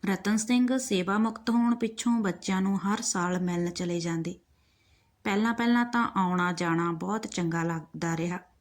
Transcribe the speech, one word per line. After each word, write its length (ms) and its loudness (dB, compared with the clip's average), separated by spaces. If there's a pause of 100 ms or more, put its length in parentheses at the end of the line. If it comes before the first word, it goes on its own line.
ਰਤਨ 300 0
ਸਿੰਘ 420 2
ਸੇਵਾ 400 0
ਮੁਕਤ 320 0
ਹੋਣ 240 4
ਪਿੱਛੋਂ 460 0
ਬੱਚਿਆਂ 400 -2
ਨੂੰ 180 0
ਹਰ 220 -2
ਸਾਲ 400 -2
ਮਿਲਣ 300 -2
ਚਲੇ 300 -4
ਜਾਂਦੇ। 400 -4 (840)
ਪਹਿਲਾਂ-ਪਹਿਲਾਂ 600 2
ਤਾਂ 320 0
ਆਉਣਾ 360 2
ਜਾਣਾ 400 0
ਬਹੁਤ 340 -4
ਚੰਗਾ 360 -2
ਲੱਗਦਾ 540 -4
ਰਿਹਾ 220 -4 (220)